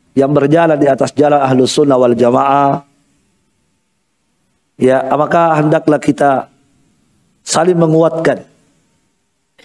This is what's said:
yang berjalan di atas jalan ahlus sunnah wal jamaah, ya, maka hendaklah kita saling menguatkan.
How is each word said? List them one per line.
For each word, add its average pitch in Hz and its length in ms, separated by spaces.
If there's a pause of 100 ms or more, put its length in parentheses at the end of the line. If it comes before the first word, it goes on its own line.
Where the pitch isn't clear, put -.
(180)
yang 135 160
berjalan 147 480
di 143 80
atas 131 240
jalan 147 320
ahlus 127 320
sunnah 143 180
wal 123 220
jamaah, 139 640 (2000)
ya, 131 320
maka 151 480
hendaklah 151 400
kita 143 480 (1000)
saling 170 320
menguatkan. 160 640 (1200)